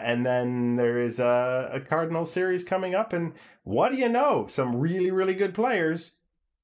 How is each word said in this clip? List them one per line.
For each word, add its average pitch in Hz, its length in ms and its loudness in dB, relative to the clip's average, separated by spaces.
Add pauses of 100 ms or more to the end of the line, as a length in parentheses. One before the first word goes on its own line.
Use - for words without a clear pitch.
and 120 220 0
then 123 500 0
there 120 240 2
is 120 220 -2
a, 123 540 2
a 131 40 -4
Cardinal 165 460 -2
series 180 400 -2
coming 185 300 -2
up, 220 180 0
and 170 180 -2 (320)
what 240 300 2
do 262 40 -2
you 240 120 2
know? 240 400 2
Some 123 260 -2
really, 180 360 0
really 190 240 2
good 190 180 0
players 180 600 0 (500)